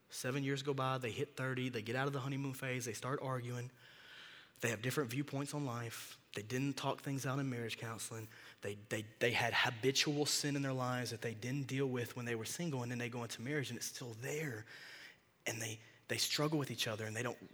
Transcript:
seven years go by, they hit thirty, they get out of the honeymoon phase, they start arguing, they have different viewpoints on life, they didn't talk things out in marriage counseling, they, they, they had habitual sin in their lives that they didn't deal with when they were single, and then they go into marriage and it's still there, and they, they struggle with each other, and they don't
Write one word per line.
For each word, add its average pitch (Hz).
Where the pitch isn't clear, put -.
seven 135
years 135
go 143
by, 131
they 123
hit 139
thirty, 131
they 117
get 117
out 135
of 143
the 139
honeymoon 139
phase, 127
they 120
start 127
arguing, 123
they 120
have 107
different 127
viewpoints 139
on 147
life, 117
they 104
didn't 131
talk -
things 139
out 135
in 135
marriage 117
counseling, 113
they, 104
they, 110
they 120
had 113
habitual 135
sin 143
in 143
their 135
lives 123
that 113
they 120
didn't 123
deal 135
with 123
when 120
they 120
were 113
single, 143
and 120
then 123
they 120
go 120
into 117
marriage 131
and 117
it's -
still 120
there, 139
and 113
they, 113
they 113
struggle 151
with 131
each 117
other, 110
and 107
they 117
don't 120